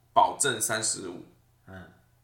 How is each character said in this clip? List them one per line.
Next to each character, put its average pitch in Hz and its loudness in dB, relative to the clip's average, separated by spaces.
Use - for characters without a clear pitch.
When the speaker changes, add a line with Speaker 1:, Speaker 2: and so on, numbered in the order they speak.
Speaker 1:
保 92 4
证 120 0
三 110 -2
十 98 -4
五， 87 -14
Speaker 2:
嗯。 92 -18